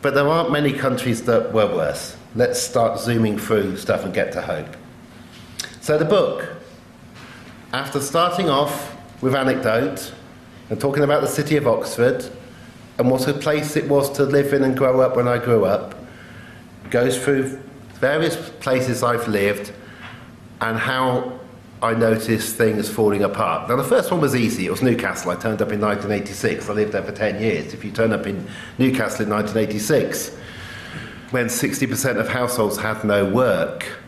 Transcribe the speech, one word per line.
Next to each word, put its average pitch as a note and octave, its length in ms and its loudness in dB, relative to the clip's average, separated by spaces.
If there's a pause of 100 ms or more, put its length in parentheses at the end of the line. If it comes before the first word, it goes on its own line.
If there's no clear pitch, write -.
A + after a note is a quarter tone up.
But C#3 120 2
there C#3+ 140 4
aren't E3 220 2
many D3 220 2
countries B2 520 -2
that A2+ 280 2
were G#2+ 140 4
worse. D#2+ 500 -2 (180)
Let's B2 260 2
start A2+ 400 0
zooming A2+ 380 2
through G2 380 0
stuff F#2+ 280 -2
and F#2 100 -6
get - 180 0
to F2 80 -4
hope. D#2 280 -6 (1120)
So D3+ 180 0
the D#3 60 2
book, E3+ 440 2 (1200)
after C3+ 280 -4
starting F3 480 2
off C#3+ 480 0 (260)
with C3 120 2
anecdote C3 760 0 (580)
and A2 100 -4
talking C#3 220 2
about C#3+ 180 4
the C3+ 80 0
city D3+ 280 0
of B2+ 100 2
Oxford A#2+ 580 2 (760)
and B2 120 4
what B2+ 180 2
a C#3+ 40 0
place D3+ 440 0
it C#3+ 120 0
was C#3 240 4
to C#3+ 120 2
live C#3+ 280 4
in C#3 100 4
and C3 140 2
grow C3 240 4
up B2+ 160 4
when A#2+ 100 2
I A#2+ 120 2
grew A#2 260 4
up, F#2+ 300 0 (960)
goes A#2+ 320 2
through C3+ 380 0 (340)
various D3+ 420 0 (240)
places B2+ 420 0
I've A#2+ 260 0
lived G2+ 440 0 (880)
and A2+ 180 -2
how C3 600 -2 (420)
I A2+ 120 2
noticed A2+ 600 0
things G#2+ 340 2
falling G#2 320 2
apart. F#2+ 460 -2
Now, B2 80 2
the C3+ 80 0
first A#3+ 260 2
one F3 100 2
was C3 140 2
easy. G#2+ 320 0
It - 40 -2
was F#2+ 120 -2
Newcastle. G#2+ 480 0
I F2+ 60 0
turned A2 260 -2
up G#2 100 -2
in G#2 80 -2
nineteen G2+ 300 0
eighty-six. G2+ 580 -2
I G#2 60 -4
lived G#2 180 0
there F#2+ 100 -2
for G#2 100 -8
ten G#2 280 -2
years. F#2+ 320 -2
If - 120 -14
you G#2 60 -8
turn A2 220 2
up G2 140 -2
in G2 200 -6 (320)
Newcastle B2+ 440 0
in G#2 80 -2
nineteen G#2+ 260 0
eighty-six, G#2+ 800 0 (960)
when B2 180 0
sixty - 380 -2
percent A#2 320 -2
of A2 100 0
households A#2 480 0
had A2 260 -4
no G2+ 280 4
work G#2+ 560 2 (220)